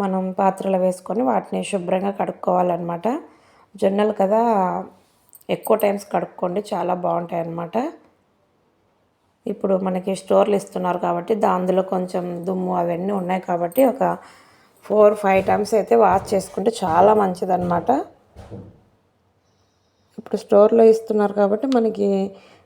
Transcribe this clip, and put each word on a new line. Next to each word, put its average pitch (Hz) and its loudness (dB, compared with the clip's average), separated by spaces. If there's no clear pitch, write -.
మనం 185 -2
పాత్రలో 190 0
వేసుకొని 185 -4
వాటిని 190 -4
శుభ్రంగా 185 -2
కడుక్కోవాలన్నమాట. 175 -2
జొన్నలు 208 2
కదా, 202 2
ఎక్కువ - 0
టైమ్స్ 202 -2
కడుక్కోండి, 180 -4
చాలా 175 -2
బాగుంటాయి 170 -4
అన్నమాట. 170 -8
ఇప్పుడు 196 -2
మనకి 185 -4
స్టోర్లు 202 2
ఇస్తున్నారు 180 -4
కాబట్టి 175 -2
దా-, 190 2
అందులో 185 0
కొంచెం 180 -4
దుమ్ము 185 -2
అవన్నీ 170 -4
ఉన్నాయి 180 -4
కాబట్టి 175 -2
ఒక 233 -2
ఫోర్ 208 6
ఫైవ్ 190 2
టైమ్స్ 196 0
అయితే 214 2
వాష్ 190 2
చేసుకుంటే 196 -2
చాలా 185 6
మంచిదన్నమాట. 180 -2
ఇప్పుడు - -6
స్టోర్లో 214 6
ఇస్తున్నారు 208 0
కాబట్టి 214 0
మనకి 214 0